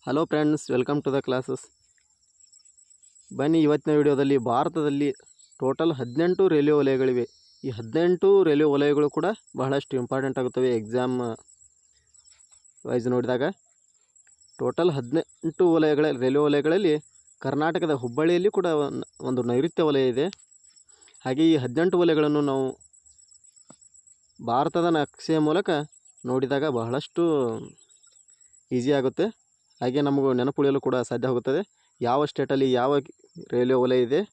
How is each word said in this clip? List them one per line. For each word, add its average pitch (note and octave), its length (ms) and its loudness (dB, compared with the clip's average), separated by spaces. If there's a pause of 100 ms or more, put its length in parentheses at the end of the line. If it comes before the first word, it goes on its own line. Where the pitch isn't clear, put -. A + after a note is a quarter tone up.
Hello C3+ 240 0
friends, D3+ 320 0 (100)
welcome B2+ 320 0
to D3 80 -2
the C3+ 140 0
classes. C3 340 -4 (1800)
ಬನ್ನಿ, D#3 280 2
ಇವತ್ತಿನ D3 320 0
ವಿಡಿಯೋದಲ್ಲಿ C#3+ 380 2 (120)
ಭಾರತದಲ್ಲಿ D3 580 0 (540)
ಟೋಟಲ್ C3+ 380 0
ಹದಿನೆಂಟು D#3 440 -2 (100)
ರೈಲ್ವೆ D3+ 260 4
ವಲಯಗಳಿವೆ. C3 460 2 (420)
ಈ C3+ 100 -6
ಹದಿನೆಂಟು E3 520 0 (200)
ರೈಲ್ವೆ D3+ 240 4
ವಲಯಗಳು C#3+ 440 2
ಕೂಡ D#3 100 -2 (340)
ಬಹಳಷ್ಟು C3+ 400 -2
ಇಂಪಾರ್ಟೆಂಟ್ C3 400 -4
ಆಗುತ್ತವೆ B2+ 380 0
ಎಕ್ಸಾಮ್ B2 360 -2 (1700)
ವೈಸ್ B2 260 -2
ನೋಡಿದಾಗ. B2 340 -2 (1120)
ಟೋಟಲ್ D#3+ 360 0
ಹದಿನೆಂಟು D#3 760 -2
ವಲಯಗಳ, D#3 360 2 (140)
ರೈಲ್ವೆ C3+ 220 2
ವಲಯಗಳಲ್ಲಿ D3+ 460 2 (520)
ಕರ್ನಾಟಕದ D#3 580 -2
ಹುಬ್ಬಳ್ಳಿಯಲ್ಲಿ D#3+ 560 0
ಕೂಡ F3+ 80 -2 (160)
ಒಂದ್-, C3+ 240 -6 (220)
ಒಂದು B2+ 220 -2
ನೈಋತ್ಯ D#3 400 0
ವಲಯ C3+ 240 2
ಇದೆ. C#3 120 0 (1000)
ಹಾಗೆ C3+ 280 2
ಈ - 20 6 (100)
ಹದಿನೆಂಟು E3+ 380 2
ವಲಯಗಳನ್ನು D3+ 480 2
ನಾವು C3+ 160 0 (1800)
ಭಾರತದ E3 480 0
ನಕ್ಷೆಯ D#3 500 -2
ಮೂಲಕ F#3+ 220 -2 (600)
ನೋಡಿದಾಗ C3 320 0 (160)
ಬಹಳಷ್ಟು B2+ 440 -4 (1500)
ಈಸಿ B2+ 220 0
ಆಗುತ್ತೆ. C3 280 -2 (520)
ಹಾಗೆ B2+ 260 -2
ನಮಗೂ C#3 220 0 (100)
ನೆನಪುಳಿಯಲು C#3 460 0
ಕೂಡ B2+ 120 0 (120)
ಸಾಧ್ಯ B2 220 -4
ಆಗುತ್ತದೆ, C3 300 -2 (400)
ಯಾವ B2+ 300 0
ಸ್ಟೇಟಲ್ಲಿ C3+ 360 0 (100)
ಯಾವ B2 140 2 (640)
ರೈಲ್ವೆ B2 300 2
ವಲಯ B2+ 240 2
ಇದೆ C#3 140 0 (120)